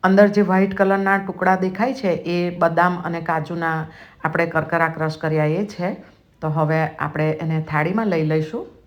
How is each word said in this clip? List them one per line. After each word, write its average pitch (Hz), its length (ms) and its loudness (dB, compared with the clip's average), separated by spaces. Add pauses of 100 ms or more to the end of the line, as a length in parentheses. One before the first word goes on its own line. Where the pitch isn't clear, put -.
અંદર 196 240 8
જે 202 140 2
વ્હાઇટ 190 340 2
કલરના 196 420 2
ટુકડા 190 380 0
દેખાય 185 380 -2
છે 214 140 -4
એ 175 500 -2
બદામ 170 400 2
અને 170 240 -6
કાજુના 160 640 -4 (380)
આપણે 165 220 0
કરકરા 165 440 0
ક્રશ 160 280 -4
કર્યા 156 280 0
એ 170 200 0
છે. 196 380 -6 (380)
તો 156 80 -2
હવે 156 460 0
આપણે 156 360 -2
એને 160 300 -2
થાળીમાં 160 460 -2
લઈ 165 180 0
લઈશું 156 400 -2 (220)